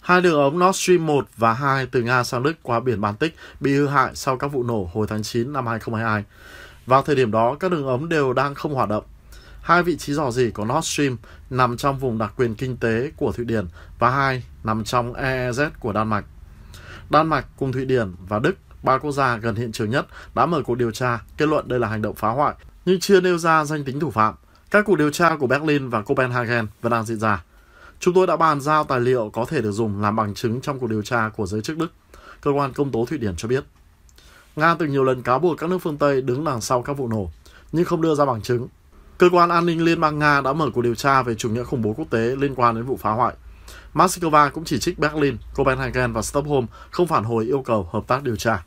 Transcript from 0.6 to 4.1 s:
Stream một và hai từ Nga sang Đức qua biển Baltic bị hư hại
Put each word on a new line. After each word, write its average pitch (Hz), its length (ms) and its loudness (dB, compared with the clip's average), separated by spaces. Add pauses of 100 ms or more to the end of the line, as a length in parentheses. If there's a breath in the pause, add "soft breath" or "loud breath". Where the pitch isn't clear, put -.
Stream 175 260 4
một 143 220 2 (100)
và 113 160 4
hai 135 320 0
từ 123 160 -2
Nga 123 220 2
sang 120 200 -4
Đức 156 100 0 (100)
qua 117 160 0
biển 117 220 -2
Baltic 107 340 -2 (240 loud breath)
bị 139 140 0
hư 143 140 2
hại 135 280 0